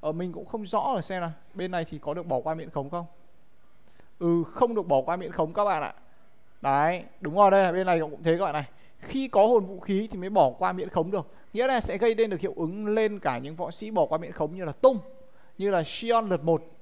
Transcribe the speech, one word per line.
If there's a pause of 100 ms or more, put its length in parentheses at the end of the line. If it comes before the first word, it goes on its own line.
Ờ,
mình
cũng
không
rõ
là
xem
nào, (220)
bên
này
thì
có
được
bỏ
qua
miễn
khống
không? (1120)
Ừ,
không
được
bỏ
qua
miễn
khống
các
bạn
ạ. (680)
Đấy, (160)
đúng
rồi,
đây
là
bên
này
cũng
thế
các
bạn
này. (300)
Khi
có
hồn
vũ
khí
thì
mới
bỏ
qua
miễn
khống
được. (260)
Nghĩa
là
sẽ
gây
nên
được
hiệu
ứng
lên
cả
những
võ
sĩ
bỏ
qua
miễn
khống
như
là
Tung, (600)
như
là
Shion
lượt
một (200)